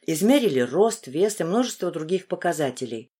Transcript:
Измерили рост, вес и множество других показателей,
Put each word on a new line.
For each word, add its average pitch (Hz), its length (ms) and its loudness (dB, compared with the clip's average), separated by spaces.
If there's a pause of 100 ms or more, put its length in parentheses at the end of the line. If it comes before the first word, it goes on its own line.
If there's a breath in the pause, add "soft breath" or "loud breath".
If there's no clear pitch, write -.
Измерили 185 580 4
рост, 170 460 0
вес 180 340 0
и 175 40 -2
множество 190 460 -2
других 165 360 -4
показателей, 139 920 -4